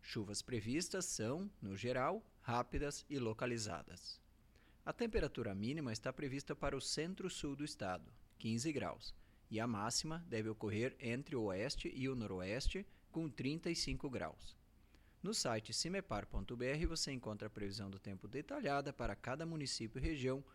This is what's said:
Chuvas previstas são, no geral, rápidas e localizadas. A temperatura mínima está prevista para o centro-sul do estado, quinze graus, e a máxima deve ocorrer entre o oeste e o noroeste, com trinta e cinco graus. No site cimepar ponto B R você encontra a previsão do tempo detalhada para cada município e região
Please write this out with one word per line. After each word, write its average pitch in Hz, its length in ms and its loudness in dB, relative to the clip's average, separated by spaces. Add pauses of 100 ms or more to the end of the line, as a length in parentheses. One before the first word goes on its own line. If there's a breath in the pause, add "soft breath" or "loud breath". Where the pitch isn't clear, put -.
Chuvas 104 400 -2
previstas 127 640 0
são, 151 460 0 (100)
no 98 160 -4
geral, 131 480 2 (160)
rápidas 131 720 2
e 143 80 0
localizadas. 113 1000 -2 (640 loud breath)
A 147 80 -4
temperatura 165 640 2
mínima 123 380 0
está 120 200 -2
prevista 143 420 -2
para 139 220 2
o 131 40 0
centro-sul 165 760 -2
do 143 80 -2
estado, 90 460 -2 (280)
quinze 117 340 2
graus, 101 420 -2 (360 loud breath)
e 107 100 0
a 113 60 2
máxima 123 640 2
deve 110 200 2
ocorrer 110 520 2
entre 123 360 -2
o 117 60 4
oeste 104 520 0
e 131 140 2
o 131 60 2
noroeste, 107 720 0 (240 loud breath)
com 165 180 0
trinta 147 420 0
e 165 60 2
cinco - 320 0
graus. 87 480 -4 (680 loud breath)
No 208 120 0
site 113 400 2
cimepar 165 520 0
ponto 101 300 0
B 120 100 2
R 151 200 2
você 160 240 2
encontra 107 380 -2
a - 20 -4
previsão 101 400 -2
do 98 80 -6
tempo 98 300 -8
detalhada 143 640 0
para 117 240 0
cada 147 280 -2
município 139 540 -2
e 131 40 -2
região 139 420 2 (100)